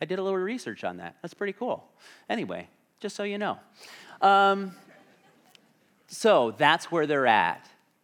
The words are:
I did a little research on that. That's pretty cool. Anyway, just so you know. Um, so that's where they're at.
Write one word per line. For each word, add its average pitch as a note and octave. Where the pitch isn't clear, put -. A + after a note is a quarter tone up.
I F3+
did F#3
a F#3+
little F#3+
research F#3+
on F2+
that. F2
That's F3
pretty G3+
cool. -
Anyway, F#2+
just G3+
so G#3
you G3+
know. G#3
Um, G3
so D3+
that's D3
where D#3+
they're C#3
at. G2